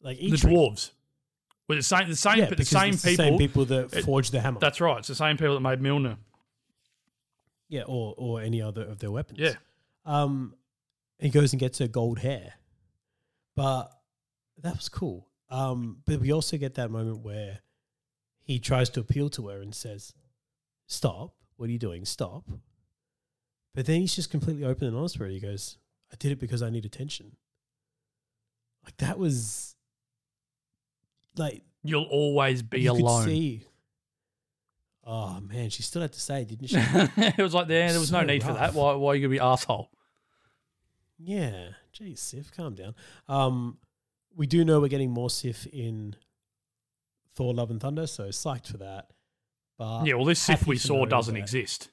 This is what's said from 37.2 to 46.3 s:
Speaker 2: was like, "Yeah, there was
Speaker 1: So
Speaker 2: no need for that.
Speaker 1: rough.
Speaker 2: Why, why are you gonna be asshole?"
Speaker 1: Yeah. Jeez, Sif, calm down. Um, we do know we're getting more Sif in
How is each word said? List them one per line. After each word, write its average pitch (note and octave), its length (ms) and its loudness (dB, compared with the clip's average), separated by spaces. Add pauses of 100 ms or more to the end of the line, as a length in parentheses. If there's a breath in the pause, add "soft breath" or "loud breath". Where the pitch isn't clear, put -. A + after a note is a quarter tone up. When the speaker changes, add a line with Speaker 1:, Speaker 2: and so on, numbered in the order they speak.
Speaker 2:
was F#3 160 2
like, F3 140 2
"Yeah, E3 220 4
there E3+ 100 2
was D3+ 100 0
Speaker 1:
So F3 100 4
Speaker 2:
no F3 60 4
need C#3+ 160 2
for C3+ 100 0
that. A2+ 80 -2
Speaker 1:
rough. D3+ 140 2
Speaker 2:
Why, C#3+ 200 4
why C#3 180 2
are - 20 6
you C#3 80 2
gonna C3+ 100 2
be C3+ 80 2
asshole?" B2+ 500 2 (1300)
Speaker 1:
Yeah. D3+ 500 -4 (300)
Jeez, F#3+ 200 -14
Sif, - 360 -12
calm D3+ 200 -8
down. G2 200 -14 (320 loud breath)
Um, C3 520 0 (560)
we D#3 120 -2
do E3 200 4
know D#3 140 6
we're C#3+ 80 2
getting C3+ 220 0
more A#2+ 200 -2
Sif - 360 -6
in A2+ 480 -8 (1200)